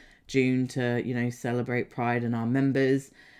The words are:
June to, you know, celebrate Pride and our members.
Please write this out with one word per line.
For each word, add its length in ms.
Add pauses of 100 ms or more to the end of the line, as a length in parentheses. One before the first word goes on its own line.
(280)
June 420
to, 360
you 100
know, 140
celebrate 600
Pride 340
and 120
our 100
members. 680 (280)